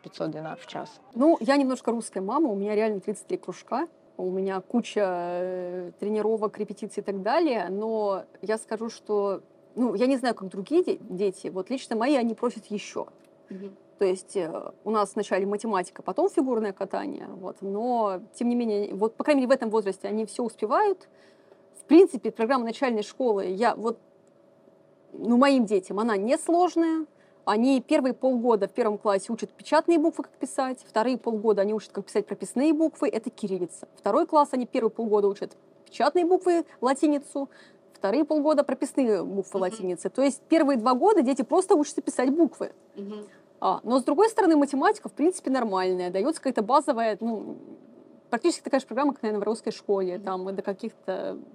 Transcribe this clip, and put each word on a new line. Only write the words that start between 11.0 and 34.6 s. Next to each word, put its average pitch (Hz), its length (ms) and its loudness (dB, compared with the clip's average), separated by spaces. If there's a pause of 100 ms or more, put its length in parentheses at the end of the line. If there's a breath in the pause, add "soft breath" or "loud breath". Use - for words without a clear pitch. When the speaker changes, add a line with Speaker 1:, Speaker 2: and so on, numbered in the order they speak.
Speaker 2:
дети, 185 480 -4
вот 185 220 -8
лично 254 260 -6
мои, 262 200 2
они 233 180 0
просят 233 320 -4
еще. - 400 -8 (440)
Speaker 3:
Мгм. 190 200 -14 (280)
Speaker 2:
То 208 60 2
есть, 190 320 -2
э, 165 140 -2 (340)
у 208 60 -4
нас 208 240 0
вначале 196 320 -2
математика, 202 560 -4
потом 294 260 0
фигурное 247 440 0
катание, 196 560 -8
вот, 190 320 -12
но, 202 600 -2 (140)
тем 240 140 -2
не 240 80 2
менее, 208 380 -2
вот, 214 220 0
по - 80 -6
крайней 285 180 4
мере, 247 120 0
в - 20 8
этом 233 140 -4
возрасте 202 380 -2
они 220 160 -2
все 214 180 -6
успевают. 302 680 -2 (720 soft breath)
В - 40 -20
принципе, 277 460 6
программа 233 340 0
начальной 226 380 -2
школы, 208 440 0
я 190 300 2
вот, 226 220 -4 (1120)
ну, 233 260 0
моим 269 260 6
детям, 190 340 -2
она 220 180 0
несложная. 320 880 2 (400 soft breath)
Они 247 340 2
первые 262 320 0
полгода 233 540 2
в 185 60 -20
первом 214 260 0
классе 202 340 0
учат 220 180 -8
печатные 320 480 2
буквы, 302 260 0
как - 80 -20
писать. 262 540 -6
Вторые 240 300 0
полгода 214 460 0
они 208 100 0
учат, 214 200 -6
как 202 140 -8
писать 208 200 -2
прописные 240 480 0
буквы. 311 340 0
Это 220 220 -4
кириллица. 180 560 -6 (100)
Второй 254 300 2
класс, 294 260 4
они 254 140 -2